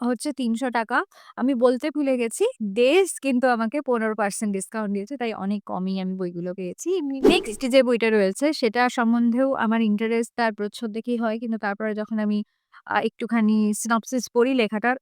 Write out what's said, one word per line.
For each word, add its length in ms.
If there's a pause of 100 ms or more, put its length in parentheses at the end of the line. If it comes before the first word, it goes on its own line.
হচ্ছে 280
তিনশো 380
টাকা। 340 (320)
আমি 180
বলতে 360
ভুলে 280
গেছি, 260 (180)
দেশ 500 (100)
কিন্তু 240
আমাকে 360
পনেরো 320
পার্সেন্ট 380
ডিসকাউন্ট 420
দিয়েছে, 220
তাই 160
অনেক 340
কমই 340
আমি 140
বইগুলো 400
পেয়েছি। 420
এমনি 240
নেক্সট 400
যে 220
বইটা 280
রয়েছে, 420
সেটা 360
সম্বন্ধেও 640
আমার 280
ইন্টারেস্ট 540
তার 180
প্রচ্ছদ 340
দেখেই 280
হয়, 220
কিন্তু 200
তারপরে 360
যখন 240
আমি, 260 (420)
আ, 140
একটুখানি 760
সিনপসিস 600
পড়ি 200
লেখাটার, 480